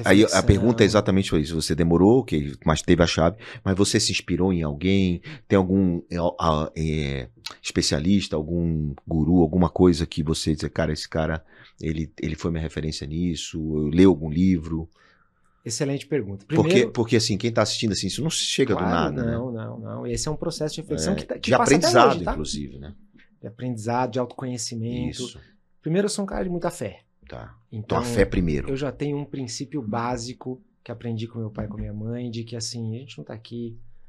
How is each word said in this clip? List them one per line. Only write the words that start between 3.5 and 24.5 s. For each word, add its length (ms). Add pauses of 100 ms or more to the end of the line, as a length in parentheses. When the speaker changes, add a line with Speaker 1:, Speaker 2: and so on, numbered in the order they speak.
Speaker 1:
mas 140
você 240
se 100
inspirou 440
em 100
alguém? 580 (280)
Tem 80
algum, 520
é, 60 (240)
a, 380
é, 500 (340)
especialista, 760
algum 580 (100)
guru, 360
alguma 280
coisa 360
que 180
você 320
diz, 140
"Cara, 240
esse 160
cara, 360 (360)
ele, 280 (120)
ele 140
foi 160
minha 120
referência 420
nisso", 540
eu 300
leio 180
algum 220
livro? 600 (760)
Speaker 2:
Excelente 420
pergunta. 400
Speaker 1:
Porque, 160
Speaker 2:
Primeiro 300
Speaker 1:
porque, 240
assim, 200
quem 140
tá 120
assistindo, 280
assim, 160
isso 160
não 60
chega 440
do 60
Speaker 2:
Claro, 320
Speaker 1:
nada, 140
né? 80
Speaker 2:
não, 180
não, 280
não. 280
Esse 220
é 20
um 60
processo 380
de 60
reflexão 320
Speaker 1:
É, 40
Speaker 2:
que 80
tá, 100
que 60
Speaker 1:
de 160
Speaker 2:
passa 60
até 120 (120)
Speaker 1:
aprendizado, 280
Speaker 2:
hoje, 80
tá? 80
Speaker 1:
inclusive, 480
né? 160 (460)
Speaker 2:
De 60
aprendizado, 640
de 80
autoconhecimento. 1040